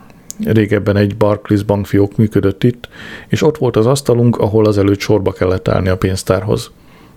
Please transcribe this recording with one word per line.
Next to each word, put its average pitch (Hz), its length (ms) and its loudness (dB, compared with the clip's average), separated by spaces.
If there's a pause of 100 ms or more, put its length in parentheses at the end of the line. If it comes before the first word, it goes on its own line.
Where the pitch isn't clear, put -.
(440)
Régebben 104 520 0
egy 104 200 0
Barclays 104 460 0
bankfiók 101 540 0
működött 101 480 0
itt, - 240 -2 (400)
és - 140 -2
ott 151 160 2
volt 123 180 -2
az 110 100 4
asztalunk, 120 520 2
ahol 107 280 2
azelőtt 101 340 2
sorba 98 320 0
kellett 92 360 -2
állni 95 200 0
a 92 80 0
pénztárhoz. 98 760 -2 (460)